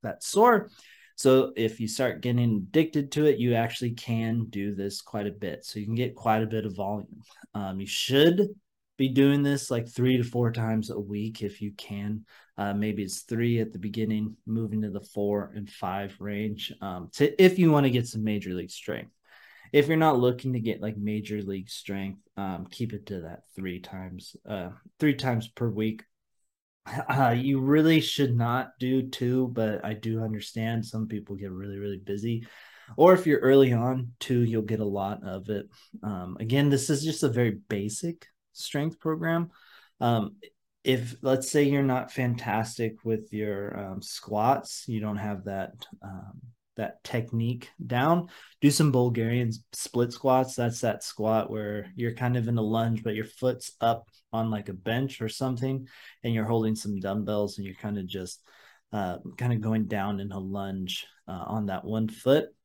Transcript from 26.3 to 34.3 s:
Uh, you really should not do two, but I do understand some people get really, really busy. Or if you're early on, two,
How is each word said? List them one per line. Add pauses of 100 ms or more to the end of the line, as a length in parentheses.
Uh,
you
really
should
not
do
two,
but
I
do
understand
some
people
get
really,
really
busy. (500)
Or
if
you're
early
on,
two,